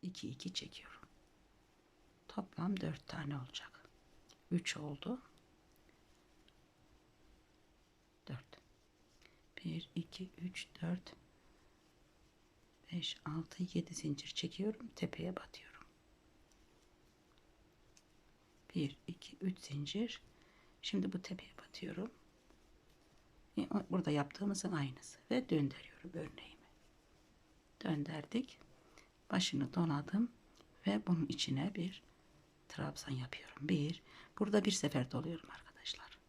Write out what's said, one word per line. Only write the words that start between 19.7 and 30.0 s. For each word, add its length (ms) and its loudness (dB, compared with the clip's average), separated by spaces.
Şimdi 320 2
bu 80 -2
tepeye 360 -8
batıyorum. 540 -6
Ve 140 2
o-, 180 2
burada 220 4
yaptığımızın 600 2
aynısı. 480 -2
Ve 180 4
döndürüyorum 640 2
örneğimi. 520 -8
Döndürdük. 760 0
Başını 420 4
doladım. 580 4